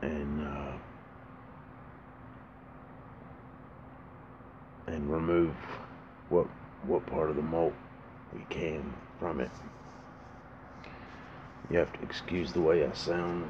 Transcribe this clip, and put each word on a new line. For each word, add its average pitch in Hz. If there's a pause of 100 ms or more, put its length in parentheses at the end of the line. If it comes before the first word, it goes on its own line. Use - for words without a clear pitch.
and, 73
uh, 71 (4000)
and 71
remove 82 (720)
what, 85 (360)
what -
part 78
of 73
the 76
molt 82 (600)
we -
can 78 (280)
from 80
it. 64 (2250)
You 87
have 80
to -
excuse -
the 87
way 80
I 65
sound. 87